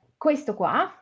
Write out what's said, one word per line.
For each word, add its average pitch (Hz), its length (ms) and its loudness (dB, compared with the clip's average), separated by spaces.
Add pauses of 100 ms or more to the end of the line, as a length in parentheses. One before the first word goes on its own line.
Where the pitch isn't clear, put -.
(160)
questo 294 380 0
qua, 277 340 0 (140)